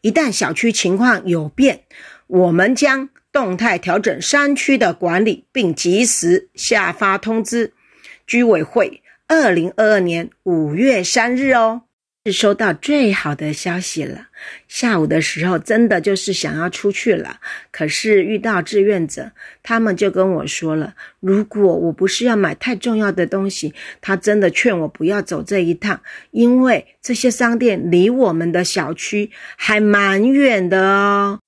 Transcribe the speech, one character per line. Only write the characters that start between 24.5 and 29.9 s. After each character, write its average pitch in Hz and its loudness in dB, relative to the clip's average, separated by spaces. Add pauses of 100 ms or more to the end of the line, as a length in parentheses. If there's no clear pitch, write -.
我 156 -2
不 - -8
要 196 0
走 160 -6
这 196 -2
一 170 0
趟， 190 -4 (320)
因 240 4
为 254 0
这 - -4
些 247 0
商 233 0
店 185 0
离 175 6
我 247 2
们 165 -2
的 180 0
小 165 -4
区 208 -4 (280)
还 214 0
蛮 202 4